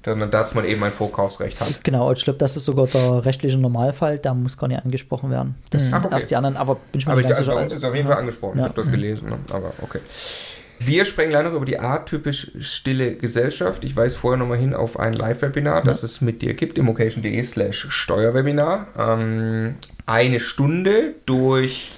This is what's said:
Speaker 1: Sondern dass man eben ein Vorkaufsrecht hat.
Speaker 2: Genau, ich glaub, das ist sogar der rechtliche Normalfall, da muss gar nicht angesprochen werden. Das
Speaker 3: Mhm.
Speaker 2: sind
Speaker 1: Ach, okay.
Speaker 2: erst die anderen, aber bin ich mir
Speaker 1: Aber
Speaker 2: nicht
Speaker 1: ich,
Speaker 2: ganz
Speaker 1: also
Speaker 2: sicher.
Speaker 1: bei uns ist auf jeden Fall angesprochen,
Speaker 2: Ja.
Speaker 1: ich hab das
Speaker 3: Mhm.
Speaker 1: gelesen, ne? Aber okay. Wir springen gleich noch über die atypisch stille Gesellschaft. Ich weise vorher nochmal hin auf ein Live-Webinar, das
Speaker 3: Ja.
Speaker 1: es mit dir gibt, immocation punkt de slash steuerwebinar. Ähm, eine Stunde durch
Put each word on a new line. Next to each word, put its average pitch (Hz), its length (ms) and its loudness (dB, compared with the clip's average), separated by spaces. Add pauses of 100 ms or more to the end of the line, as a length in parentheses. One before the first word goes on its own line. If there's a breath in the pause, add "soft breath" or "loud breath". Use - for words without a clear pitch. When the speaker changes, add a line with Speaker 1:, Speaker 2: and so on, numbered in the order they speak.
Speaker 1:
Sondern 107 280 -2
dass 107 240 2
man 113 100 0
eben 104 180 0
ein 101 100 0
Vorkaufsrecht - 680 -4
hat. - 240 -6
Speaker 2:
Genau, 127 280 4
ich 131 120 0
glaub, 135 140 0
das 135 180 0
ist 151 80 -4
sogar 135 220 4
der 123 400 2
rechtliche 131 320 2
Normalfall, 131 600 2
da 143 140 -2
muss 127 240 -2
gar 139 100 -4
nicht 127 160 -2
angesprochen 131 480 -4
werden. 131 260 -2 (120)
Das 147 140 2
Speaker 3:
Mhm. 131 60 2
Speaker 2:
sind 127 100 2
Speaker 1:
Ach, 180 80 0
okay. 185 80 0
Speaker 2:
erst - 160 -2
die 147 60 2
anderen, 135 200 0
aber 135 200 0
bin - 240 -6
ich 135 60 -4
mir 151 60 2
Speaker 1:
Aber 131 80 6
Speaker 2:
nicht 127 100 2
Speaker 1:
ich, 117 60 6
Speaker 2:
ganz - 40 0
Speaker 1:
also 135 100 0
Speaker 2:
sicher. - 80 2
Speaker 1:
bei - 60 0
uns 151 100 -6
ist 139 100 -6
auf 123 100 -2
jeden 139 140 0
Fall 143 80 4
angesprochen, 113 420 -4
Speaker 2:
Ja. 131 60 2
Speaker 1:
ich 127 60 -2
hab - 60 -8
das 110 100 -2
Speaker 3:
Mhm. 127 60 2
Speaker 1:
gelesen, 107 360 -2
ne? - 100 -6 (140)
Aber 92 300 -6
okay. - 160 -10 (800 loud breath)
Wir 151 260 2
springen 165 240 0
gleich 151 160 4
noch 170 80 -2
über 143 140 -2
die 131 120 -2
atypisch 143 840 -4
stille 131 560 -2
Gesellschaft. 135 680 -2
Ich 135 100 -8
weise 117 220 2
vorher 123 220 2
nochmal 123 180 0
hin 127 160 2
auf - 260 -2
ein 113 140 0
Live-Webinar, 143 720 0
das 131 160 2
Speaker 3:
Ja. 117 60 -6
Speaker 1:
es - 160 -4
mit 117 180 0
dir - 140 0
gibt, - 240 -2
immocation 113 440 2
punkt 107 140 -2
de 117 80 0
slash - 460 -2
steuerwebinar. 147 960 2 (120)
Ähm, 113 760 0 (320)
eine 120 340 4
Stunde 185 720 2 (140)
durch 131 720 2